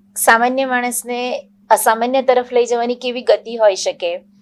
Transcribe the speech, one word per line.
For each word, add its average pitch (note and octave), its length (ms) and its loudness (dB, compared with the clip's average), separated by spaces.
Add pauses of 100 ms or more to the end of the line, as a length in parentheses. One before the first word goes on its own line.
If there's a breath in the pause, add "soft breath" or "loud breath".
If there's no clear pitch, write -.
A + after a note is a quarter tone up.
(180)
સામાન્ય B3 460 2
માણસને B3 840 -6 (200)
અસામાન્ય A#3 520 2
તરફ B3 300 2
લઈ A#3+ 140 2
જવાની A#3+ 280 -2
કેવી B3 280 -6
ગતિ A3+ 340 0
હોઈ G#3 180 4
શકે, F3+ 460 -6 (220)